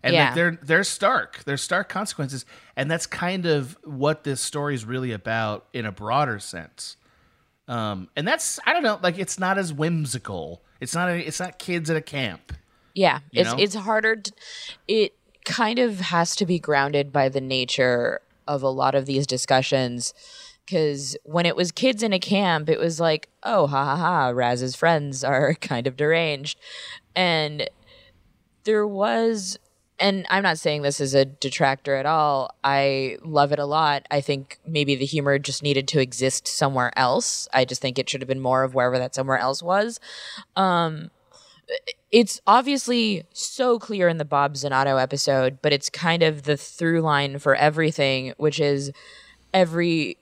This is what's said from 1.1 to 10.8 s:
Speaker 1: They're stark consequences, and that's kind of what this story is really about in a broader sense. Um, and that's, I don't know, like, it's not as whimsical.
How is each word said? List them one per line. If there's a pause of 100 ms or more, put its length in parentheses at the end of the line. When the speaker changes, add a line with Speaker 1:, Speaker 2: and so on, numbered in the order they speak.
Speaker 1:
They're
stark
consequences, (300)
and
that's
kind
of
what
this
story
is
really
about
in
a
broader
sense. (720)
Um,
and
that's,
I
don't
know,
like,
it's
not
as
whimsical. (180)